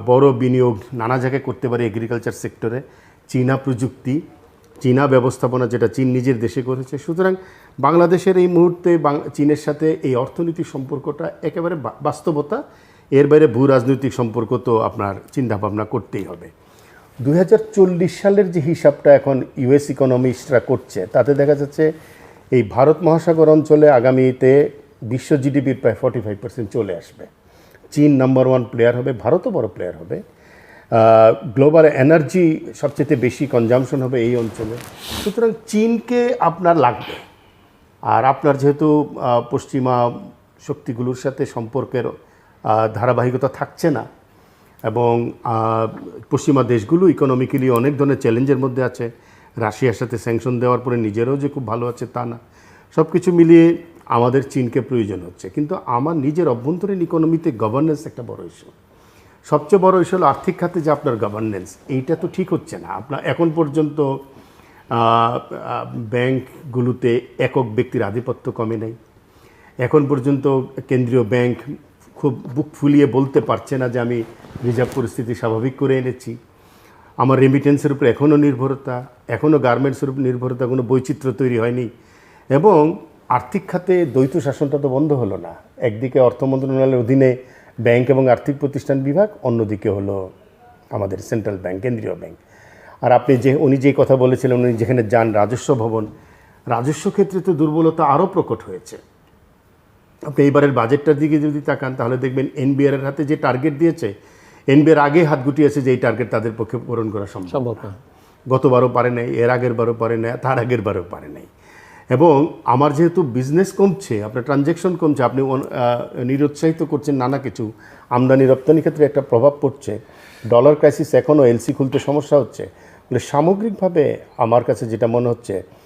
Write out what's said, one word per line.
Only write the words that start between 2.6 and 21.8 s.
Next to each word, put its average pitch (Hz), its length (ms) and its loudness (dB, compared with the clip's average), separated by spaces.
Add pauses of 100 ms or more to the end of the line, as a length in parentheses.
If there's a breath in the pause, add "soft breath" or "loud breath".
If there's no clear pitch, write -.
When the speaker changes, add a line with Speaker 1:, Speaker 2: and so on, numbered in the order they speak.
Speaker 1:
চীনা 131 280 0
প্রযুক্তি, 131 640 -4 (600)
চীনা 135 260 2
ব্যবস্থাপনা, 127 600 0
যেটা 113 220 0
চীন 131 200 -2
নিজের 127 320 0
দেশে 120 220 -4
করেছে। 131 360 -8
সুতরাং 185 360 -2 (460 loud breath)
বাংলাদেশের 170 560 2
এই 180 100 4
মুহূর্তে 175 520 2
বাং-, 147 360 -2
চীনের 147 220 2
সাথে 156 460 -2
এই 131 140 -2
অর্থনৈতিক 165 500 -4
সম্পর্কটা 143 680 -10 (100)
একেবারে 170 320 -6
বা-, 127 280 -10
বাস্তবতা, 147 600 -4 (480 soft breath)
এর 143 160 4
বাইরে 151 200 6
ভূ 127 200 0
রাজনৈতিক 131 480 0
সম্পর্ক 117 420 -4
তো 113 240 0
আপনার 101 340 -4 (180)
চিন্তাভাবনা 107 520 -4
করতেই 107 400 -8
হবে। 85 260 -16 (720 soft breath)
দুই 147 160 2
হাজার 190 200 4 (160)
চল্লিশ 185 480 2
সালের 202 280 2
যে 170 100 -2
হিসাবটা 143 540 4
এখন 131 280 2 (140)
ইউএস 143 340 2
ইকোনমিস্টরা 127 720 0
করছে, 104 460 -4
তাতে 139 280 2
দেখা 143 200 4
যাচ্ছে 147 380 0 (580 loud breath)